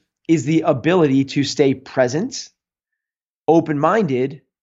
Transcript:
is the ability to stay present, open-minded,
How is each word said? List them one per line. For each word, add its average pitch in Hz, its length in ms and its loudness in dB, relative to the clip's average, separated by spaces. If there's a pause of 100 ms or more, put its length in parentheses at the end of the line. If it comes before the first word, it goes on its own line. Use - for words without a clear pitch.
(280)
is 160 160 2
the 160 160 0
ability 151 640 2
to 139 180 -2
stay 135 320 0
present, 135 760 -4 (960)
open-minded, 156 960 0 (200)